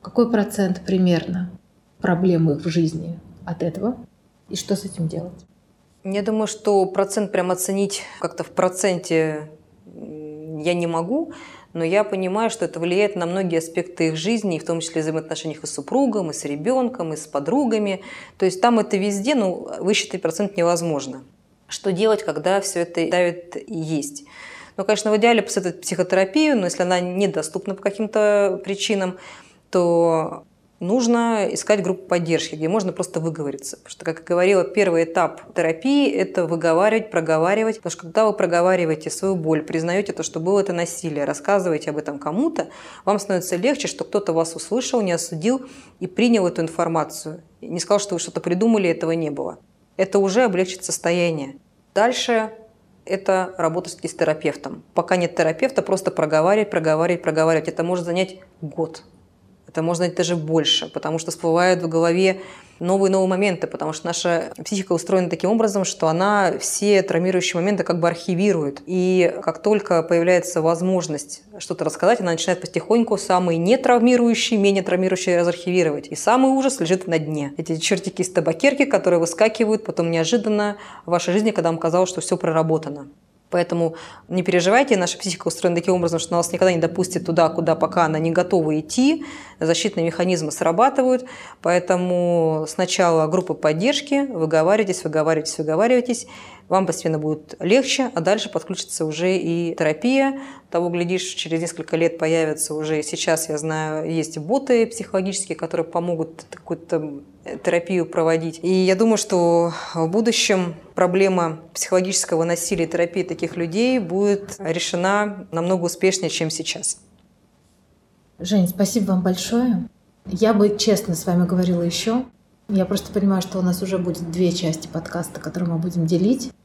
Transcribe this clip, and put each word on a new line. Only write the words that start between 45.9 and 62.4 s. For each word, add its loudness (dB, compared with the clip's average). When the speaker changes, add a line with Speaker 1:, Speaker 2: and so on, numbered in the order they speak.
Speaker 2:
и -6
принял 4
эту -2
информацию. -4
И -14
не -6
сказал, 2
что -4
вы -4
что-то -6
придумали, 2
этого -2
не -2
было. -8
Это 2
уже 4
облегчит 0
состояние. -2
Дальше 2
это 0
работа -2
всё-таки -10
с -10
терапевтом. -2
Пока 2
нет 0
терапевта, 2
просто 0
проговаривать, 2
проговаривать, 0
проговаривать. 2
Это -4
может -2
занять -2
год. -8
Это -6
может 0
занять -2
даже 0
больше, 0
потому -4
что -6
всплывают 2
в -4
голове 2